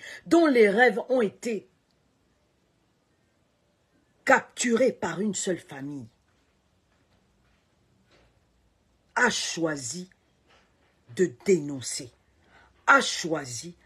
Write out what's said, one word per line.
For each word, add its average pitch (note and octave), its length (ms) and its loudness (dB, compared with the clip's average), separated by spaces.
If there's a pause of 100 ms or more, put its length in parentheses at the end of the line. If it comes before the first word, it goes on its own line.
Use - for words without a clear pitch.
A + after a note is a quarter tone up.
(260)
dont E4 200 6
les A#3+ 220 6
rêves A#3 400 4
ont B3+ 140 2
été G#3 460 -6 (2500)
capturés A#3+ 680 0
par E3 280 -8
une G#3 160 -4
seule F3+ 220 -6
famille, C#3 500 -14 (3000)
a A#3+ 160 2
choisi D#3 800 -6 (1040)
de E3+ 180 0 (120)
dénoncer, D3 680 -2 (760)
a C4+ 120 6
choisi D#3 840 -6